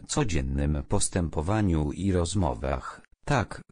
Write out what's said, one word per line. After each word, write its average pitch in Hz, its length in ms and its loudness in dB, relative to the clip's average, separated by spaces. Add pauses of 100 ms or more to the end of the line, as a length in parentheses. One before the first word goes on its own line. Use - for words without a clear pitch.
codziennym 71 800 0
postępowaniu 85 1040 2
i 95 200 0
rozmowach, 82 920 0 (240)
tak, 127 360 0 (100)